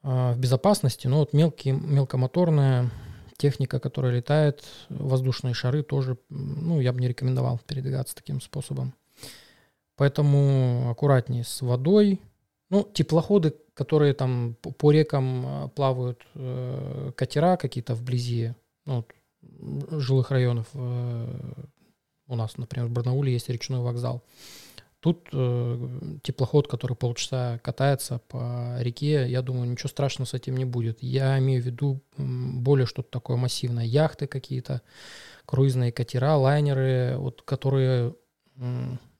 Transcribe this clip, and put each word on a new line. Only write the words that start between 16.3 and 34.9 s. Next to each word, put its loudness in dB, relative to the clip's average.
э, -8
катера 2
какие-то -4
вблизи, -2
ну, -4
вот, -8
м, -8
жилых 2
районов, 0
э, -6
у -6
нас, -4
например, -6
в -4
Барнауле 0
есть -4
речной -4
вокзал. -4
Тут, 0
э, -2
теплоход, 2
который -4
полчаса -4
катается 0
по -6
реке, 0
я 0
думаю, -2
ничего -4
страшного -2
с -12
этим -4
не -2
будет. -2
Я 2
имею 2
в -4
виду, -2
м, -4
более 4
что-то -8
такое -4
массивное. -2
Яхты 0
какие-то, -6